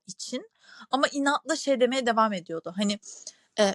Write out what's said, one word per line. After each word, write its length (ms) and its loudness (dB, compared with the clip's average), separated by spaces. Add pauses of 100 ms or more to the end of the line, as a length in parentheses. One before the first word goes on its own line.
için." 420 -10 (420)
Ama 200 4
inatla 440 0
şey 240 0
demeye 260 2
devam 280 2
ediyordu. 440 -8
Hani, 220 0 (600)
e, 160 4